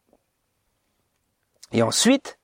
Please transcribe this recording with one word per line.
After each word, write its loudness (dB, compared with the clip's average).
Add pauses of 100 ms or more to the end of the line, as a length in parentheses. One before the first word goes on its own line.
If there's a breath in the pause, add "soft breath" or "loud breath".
(1700)
Et 0
ensuite, 0